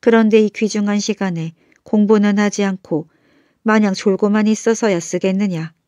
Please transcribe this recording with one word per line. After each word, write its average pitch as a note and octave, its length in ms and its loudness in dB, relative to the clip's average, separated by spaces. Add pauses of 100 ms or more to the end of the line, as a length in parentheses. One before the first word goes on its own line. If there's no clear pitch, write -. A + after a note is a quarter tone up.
그런데 A3+ 400 4
이 G#3+ 80 2
귀중한 G#3 520 -2
시간에 F3+ 520 -6 (300)
공부는 G#3 560 2
하지 G#3 260 0
않고 F#3 440 -6 (540)
마냥 G#3+ 320 0
졸고만 G#3 520 0
있어서야 A3 540 0
쓰겠느냐. F3+ 760 -4 (140)